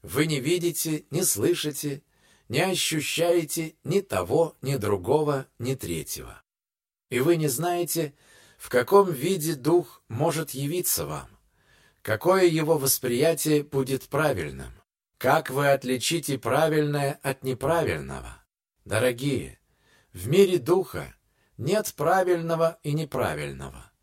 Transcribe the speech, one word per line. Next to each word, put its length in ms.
Вы 240
не 140
видите, 720
не 120
слышите, 800
не 120
ощущаете 1200
ни 180
того, 600
ни 140
другого, 720
ни 160
третьего. 680
И 100
вы 180
не 100
знаете, 680
в 120
каком 420
виде 440
дух 520
может 440
явиться 540
вам, 240
какое 440
его 320
восприятие 840
будет 400
правильным, 680
как 320
вы 220
отличите 680
правильное 840
от 220
неправильного. 1000
Дорогие, 720
в 140
мире 300
духа 560
нет 380
правильного 880
и 100
неправильного. 1000